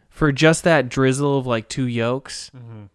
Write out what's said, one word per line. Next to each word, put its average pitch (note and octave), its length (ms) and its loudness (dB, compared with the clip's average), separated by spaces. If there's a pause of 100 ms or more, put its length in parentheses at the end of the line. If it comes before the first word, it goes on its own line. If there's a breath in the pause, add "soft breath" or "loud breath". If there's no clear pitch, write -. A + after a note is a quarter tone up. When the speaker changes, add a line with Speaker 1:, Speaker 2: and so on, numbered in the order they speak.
Speaker 1:
for D3+ 240 0
just D#3 320 4
that D3 240 4
drizzle C3+ 500 0
of, C3 80 -4
like, A2+ 220 -2
two C3 180 -4
yolks, A#2+ 680 -4
Speaker 2:
Mm-hmm. A2+ 280 -18 (100)